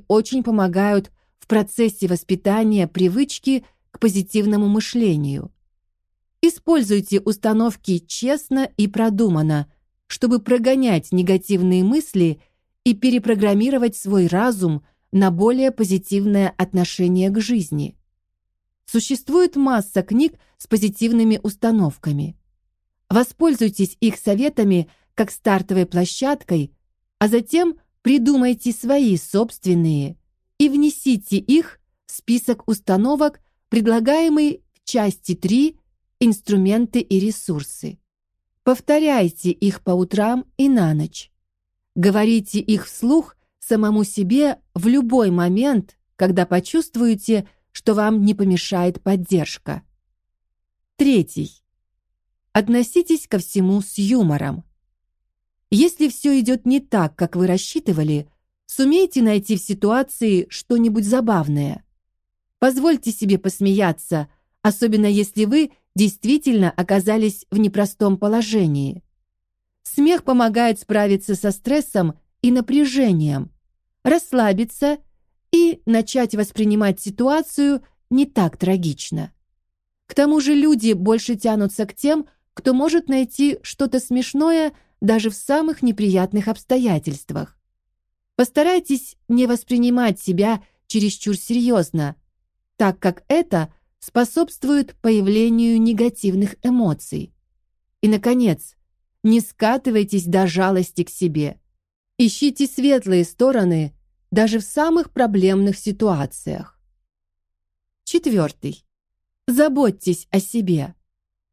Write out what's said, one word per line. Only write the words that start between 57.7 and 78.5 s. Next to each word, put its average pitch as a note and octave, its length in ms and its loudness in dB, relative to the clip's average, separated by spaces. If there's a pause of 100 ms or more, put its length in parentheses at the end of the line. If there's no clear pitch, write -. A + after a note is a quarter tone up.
сумейте D4 560 0
найти G#3+ 340 2
в F3+ 60 -4
ситуации G#3 880 -2
что-нибудь A#3 560 0
забавное. F3 800 -2 (720)
Позвольте C4 540 0
себе G3 260 0
посмеяться, F#3+ 920 -2 (320)
особенно G#3+ 440 0
если G#3 400 0
вы C#4+ 260 0 (240)
действительно G#3+ 760 2
оказались G3 800 0
в G3 60 -2
непростом G3+ 600 0
положении. G3 840 -2 (800)
Смех D#4 400 0
помогает A#3 560 2
справиться G3+ 560 0
со G3+ 160 -2
стрессом G#3+ 680 -2 (220)
и A#3+ 100 4
напряжением, B3 1000 0 (520)
расслабиться B3+ 920 0 (540)
и E4+ 340 2
начать A3+ 500 0
воспринимать G#3 640 0
ситуацию C#4+ 800 -2 (280)
не C4+ 160 2
так F#3 320 -2